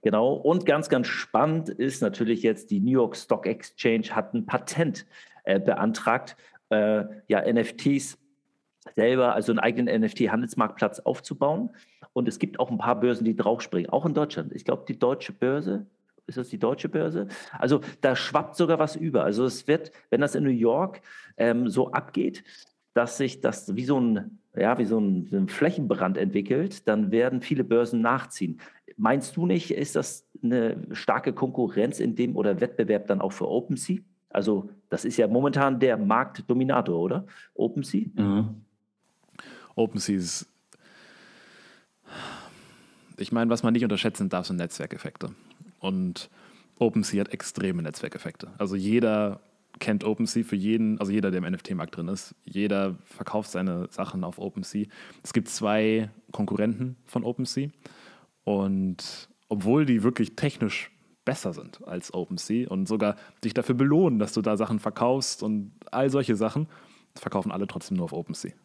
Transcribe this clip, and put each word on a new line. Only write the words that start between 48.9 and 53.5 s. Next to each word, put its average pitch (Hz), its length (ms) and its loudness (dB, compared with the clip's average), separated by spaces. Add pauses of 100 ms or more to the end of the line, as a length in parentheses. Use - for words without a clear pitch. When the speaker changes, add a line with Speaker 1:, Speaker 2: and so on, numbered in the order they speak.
Speaker 3:
kennt 104 260 -2
OpenSea, 110 400 0
für - 120 -4
jeden, 107 440 0
also 98 100 -2
jeder, 98 200 2
der 92 80 0
im 90 60 -4
N-F-T-Markt 87 520 -6
drin 85 120 -6
ist, - 260 -8 (100)
jeder 98 600 -2
verkauft - 460 -6